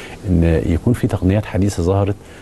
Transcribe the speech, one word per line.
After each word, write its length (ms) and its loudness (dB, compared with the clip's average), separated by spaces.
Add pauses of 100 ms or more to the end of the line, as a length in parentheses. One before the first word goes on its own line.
(300)
ان 360 4
يكون 280 0
في 140 -2
تقنيات 380 0
حديثه 380 -2
ظهرت 320 0 (260)